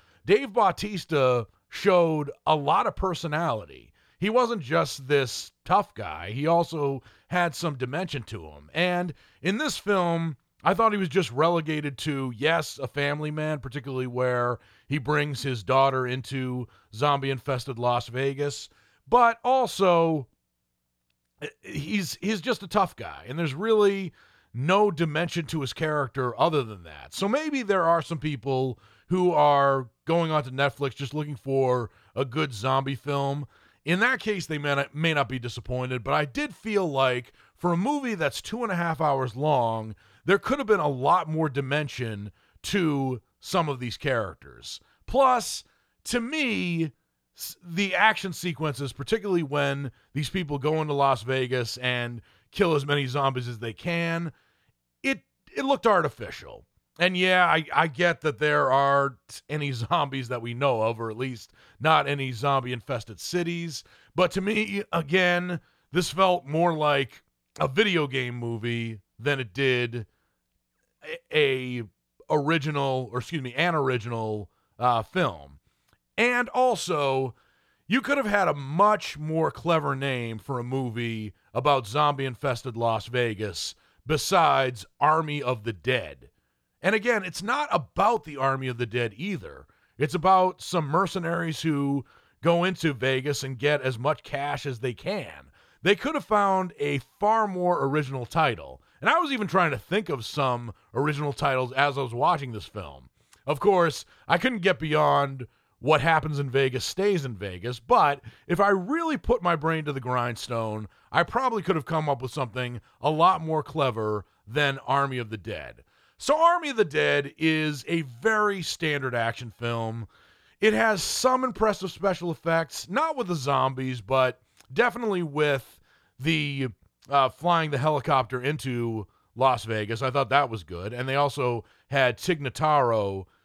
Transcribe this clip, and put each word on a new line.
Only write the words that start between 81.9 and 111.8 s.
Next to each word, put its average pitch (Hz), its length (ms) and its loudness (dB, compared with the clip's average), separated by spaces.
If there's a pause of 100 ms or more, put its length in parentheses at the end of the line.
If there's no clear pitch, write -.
Las 113 300 0
Vegas 110 680 -4 (320)
besides 139 800 2 (160)
Army 151 420 2
of 123 220 -2
the 113 80 -4
Dead. 85 560 -4 (540)
And 202 120 2
again, 220 300 0
it's 180 180 -10
not 277 300 -4
about 202 520 0
the 151 120 -14
Army 131 320 0
of 123 80 -4
the 120 80 -2
Dead 113 320 -2
either. 101 500 -8 (300)
It's 143 160 -2
about 185 480 4
some 165 280 -2
mercenaries 170 720 -2
who 143 420 0 (380)
go 170 220 4
into 170 280 0
Vegas 131 500 0
and 135 160 -6
get 143 220 2
as 127 180 -2
much 139 240 -2
cash 143 440 -6
as 123 140 -6
they 123 120 -4
can. 101 580 -8 (300)
They 202 160 4
could 302 200 -2
have 214 100 -4
found 190 520 2
a 143 220 -2 (180)
far 214 300 2
more 175 380 0
original 135 400 -2
title. 85 560 -2 (180)
And 196 80 0
I 311 120 6
was 294 120 0
even 214 140 -2
trying 170 240 4
to 127 80 -4
think 185 320 -2
of 127 160 -6
some 120 480 -2 (180)
original 147 400 0
titles 131 400 0
as 135 240 2
I 139 60 -2
was 120 100 -6
watching 139 400 0
this 104 140 -10
film. 69 420 -14 (380)
Of 147 120 -2
course, 180 460 4 (240)
I 160 80 2
couldn't 240 220 0
get 180 200 2
beyond 143 680 2 (360)
What 143 200 4
Happens 156 360 2
in 139 120 -4
Vegas 131 340 2
Stays 190 400 0
in 123 100 -6
Vegas, 98 460 -8
but 156 400 4 (260)
if 175 140 2
I 202 80 4
really 262 480 0
put 226 260 0
my 175 140 2
brain 156 300 -2
to 143 80 -2
the 135 60 -6
grindstone, 117 840 -4 (240)
I 151 120 2
probably 233 400 0
could 180 120 0
have 156 120 -4